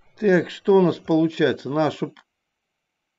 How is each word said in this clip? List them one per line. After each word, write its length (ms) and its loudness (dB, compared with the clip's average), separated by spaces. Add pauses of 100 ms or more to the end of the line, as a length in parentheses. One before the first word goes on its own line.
(180)
Так, 340 0
что 260 2
у 40 6
нас 180 0
получается? 720 -2
Надо, 240 -2
чтоб 240 -10 (1000)